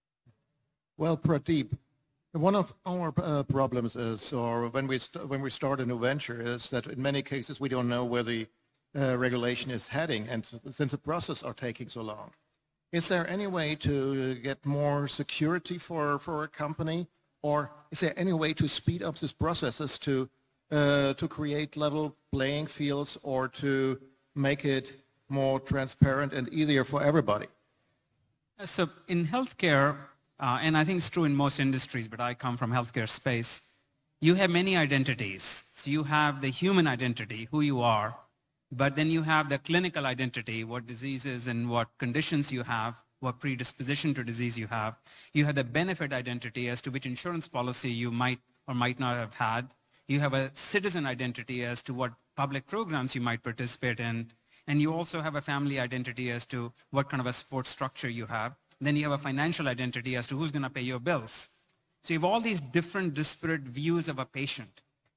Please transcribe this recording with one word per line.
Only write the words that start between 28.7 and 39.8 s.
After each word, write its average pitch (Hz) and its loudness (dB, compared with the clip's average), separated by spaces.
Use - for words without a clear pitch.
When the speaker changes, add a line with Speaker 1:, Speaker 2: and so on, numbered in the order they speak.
Speaker 2:
in 175 2
healthcare, 151 4
uh, 127 2
and 160 4
I 156 6
think 185 2
it's 170 2
true 175 2
in 143 4
most 139 2
industries, 131 0
but 110 -12
I 120 -2
come 123 -4
from 117 -2
healthcare 117 0
space, - -2
you 165 8
have 190 4
many 185 4
identities. 131 2
So - -6
you 151 2
have 147 2
the 135 0
human 175 4
identity, 113 -2
who 151 2
you 139 2
are, 110 4
but 135 2
then 156 2
you 160 2
have 156 2
the 139 0
clinical 165 0